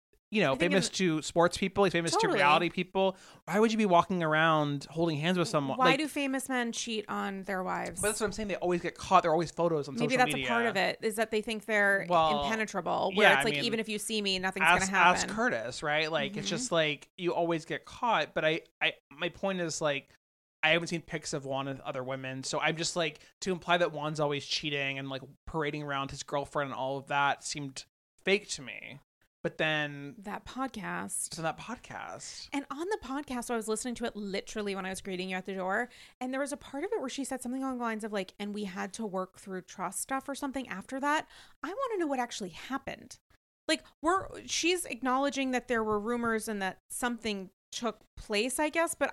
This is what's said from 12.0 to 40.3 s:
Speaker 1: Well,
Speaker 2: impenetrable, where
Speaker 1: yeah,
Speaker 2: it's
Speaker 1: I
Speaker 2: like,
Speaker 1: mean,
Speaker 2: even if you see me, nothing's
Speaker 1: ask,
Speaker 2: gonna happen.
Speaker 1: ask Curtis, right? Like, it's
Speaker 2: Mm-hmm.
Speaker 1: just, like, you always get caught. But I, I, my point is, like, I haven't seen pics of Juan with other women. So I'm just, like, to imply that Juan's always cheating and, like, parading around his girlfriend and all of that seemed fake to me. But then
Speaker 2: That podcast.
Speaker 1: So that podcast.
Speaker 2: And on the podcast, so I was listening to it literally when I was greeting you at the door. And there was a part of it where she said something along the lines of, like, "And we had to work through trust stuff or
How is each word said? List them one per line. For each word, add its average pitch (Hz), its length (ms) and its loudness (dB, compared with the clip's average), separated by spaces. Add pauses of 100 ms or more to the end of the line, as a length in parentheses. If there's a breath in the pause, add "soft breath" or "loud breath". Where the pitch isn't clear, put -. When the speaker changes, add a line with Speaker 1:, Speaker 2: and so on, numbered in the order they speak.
Speaker 1:
Well, 156 360 4
Speaker 2:
impenetrable, 190 720 0
where 202 140 8
Speaker 1:
yeah, 160 60 8
Speaker 2:
it's 135 80 4
Speaker 1:
I - 80 4
Speaker 2:
like, - 60 2
Speaker 1:
mean, - 100 0
Speaker 2:
even 226 120 0
if 220 120 -4
you 214 80 -2
see 214 240 -2
me, 190 160 0
nothing's 185 260 0
Speaker 1:
ask, 180 260 6
Speaker 2:
gonna 196 80 2
happen. 175 240 8
Speaker 1:
ask - 60 -4
Curtis, 151 540 -2
right? 156 280 0
Like, 143 280 0
it's 147 80 -4
Speaker 2:
Mm-hmm. 175 100 -2
Speaker 1:
just, 147 160 -4
like, 151 360 2 (100)
you 175 160 0
always 170 320 0
get 147 180 -6
caught. 202 480 0
But 160 140 2
I, 160 140 2 (220)
I, 160 120 2 (200)
my 165 140 -2
point 190 320 -4
is, 165 220 -4
like, 143 260 0 (540)
I 156 80 6
haven't 165 180 4
seen 170 140 -2
pics - 320 -8
of 139 100 -4
Juan 135 220 -2
with 135 140 -6
other 135 220 -6
women. 131 400 -6
So 156 160 -4
I'm 156 200 2
just, 165 180 -2
like, 160 220 -2 (240 soft breath)
to 190 100 -2
imply 170 240 0
that 170 160 2
Juan's 151 260 -4
always 147 280 0
cheating 139 520 -2
and, 139 120 -6
like, 135 100 -6 (260)
parading 151 360 -2
around 139 280 -2
his 139 120 -10
girlfriend 143 480 -2
and 110 80 -8
all 131 180 -2
of 135 120 -10
that 143 360 2
seemed 139 400 -8 (400)
fake 202 280 2
to 147 100 -10
me. 113 360 -12 (460)
But 165 140 -4
then 147 600 -2
Speaker 2:
That 202 260 -10
podcast. 190 920 -6
Speaker 1:
So 170 80 -8
that 156 160 -2
podcast. - 920 -12
Speaker 2:
And 277 180 -4
on 285 200 -6
the 427 120 -2
podcast, 262 440 -6
so 240 80 -4
I - 20 0
was 220 100 -4
listening 226 300 -4
to 233 80 -6
it - 100 -4
literally 202 640 -6
when 190 100 -6
I 190 40 -4
was 190 100 -8
greeting 185 300 -6
you 185 60 -4
at 185 100 -6
the 196 80 -6
door. 190 340 -2 (320 loud breath)
And 254 120 -4
there 262 80 -2
was 285 120 -2
a 285 40 -6
part 285 280 -8
of 415 80 -2
it 427 80 0
where 262 80 -4
she 269 160 -6
said 247 180 -6
something 254 180 -4
along 262 180 -4
the 240 40 -6
lines 220 220 -4
of, 214 80 -6
like, 196 260 -4
"And 208 160 -6
we 208 120 -4
had 196 260 -6
to 226 120 -6
work 185 360 -6
through 185 220 -8
trust 185 380 -6
stuff 269 280 -4
or 277 80 -4